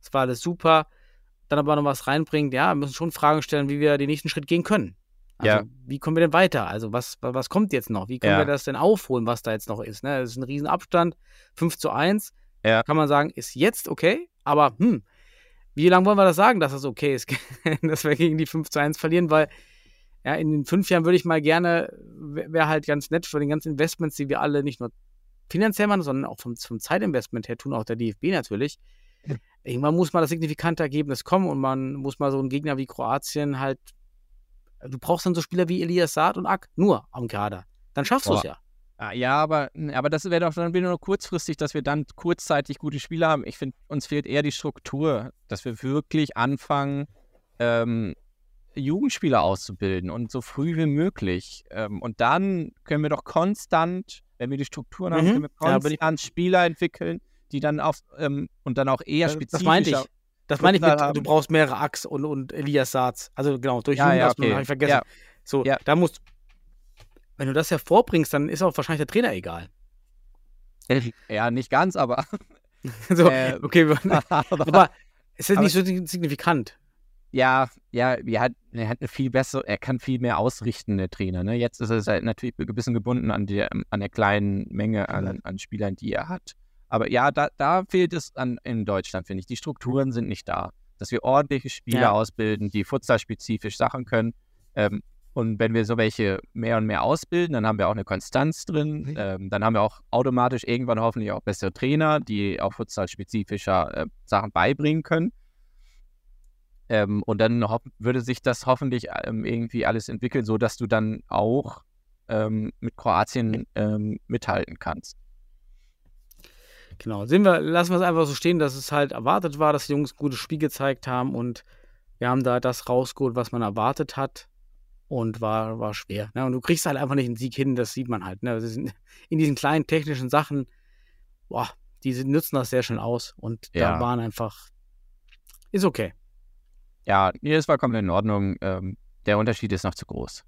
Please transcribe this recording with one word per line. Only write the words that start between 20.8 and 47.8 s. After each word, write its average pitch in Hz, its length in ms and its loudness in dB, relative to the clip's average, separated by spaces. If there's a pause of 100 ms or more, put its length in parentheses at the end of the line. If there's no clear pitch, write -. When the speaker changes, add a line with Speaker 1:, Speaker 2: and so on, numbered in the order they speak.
Speaker 1:
Jahren 170 140 4
würde 180 120 4
ich - 80 2
mal 165 160 2
gerne, 170 480 2 (160)
wär, 151 480 -10
wär 160 160 4
halt 156 180 0
ganz 147 240 -2
nett 165 160 4
für 151 140 -2
den 147 80 0
ganzen 151 240 -2
Investments, 156 420 0
die 143 140 -4
wir 139 120 0
alle 143 220 2
nicht 139 160 -4
nur 120 140 -8 (580)
finanziell 208 380 2
machen, 202 140 2
sondern 139 280 -4
auch 107 80 -16
vom, 120 180 -10
vom - 220 -10
Zeitinvestment 147 680 -2
her 117 80 -6
tun, - 160 -10
auch 113 120 -4
der 113 120 -6
D 117 140 -2
F 104 80 -10
B 165 120 -2
natürlich. 143 480 -4 (480)
Speaker 2:
Ja. 143 80 -6 (300)
Speaker 1:
Irgendwann 139 320 0
muss 175 160 2
mal 175 80 2
das 147 100 2
signifikante 160 540 -2
Ergebnis 143 400 -4
kommen 190 240 2
und 143 100 -2
man 135 360 -2
muss 139 260 -8
mal 143 100 2
so 135 80 0
einen 135 100 -2
Gegner 143 280 -2
wie 135 100 -6
Kroatien 135 720 -2
halt, 135 220 -4 (1040)
du 131 140 -10
brauchst 170 260 -2
dann 180 120 2
so 170 40 -2
Spieler 175 280 0
wie 180 120 -2
Elias 170 340 0
Saad 160 220 2
und 180 100 -6
Ak 190 280 -2
nur 165 380 2
am 123 160 -8
Kader. 101 360 -4 (300)
Dann 143 100 -2
schaffst 262 220 0
Speaker 2:
Boah. 180 80 2
Speaker 1:
du's 101 80 2
ja. - 160 -10 (380)
Speaker 2:
Ah, 107 160 -10
ja, 123 240 0
aber, 151 340 2 (240)
aber 131 160 0
das 156 140 -2
wäre 170 160 0
doch 170 140 0
dann 170 200 -2
wieder 180 140 2
nur 175 100 -2
kurzfristig, - 580 -4
dass - 180 -4
wir 147 80 -4
dann 143 220 -2 (120)
kurzzeitig 156 600 -2
gute 147 200 -6
Spieler 165 300 -2
haben. 151 180 0
Ich - 120 -12
finde, 135 180 -8 (100)
uns - 200 -6
fehlt 147 200 -4
eher 143 160 0
die 147 80 0
Struktur, 139 840 -4 (140)
dass - 180 -8
wir 117 200 -6
wirklich 147 520 -2
anfangen, 139 680 -2 (540)
ähm, 117 540 0 (600)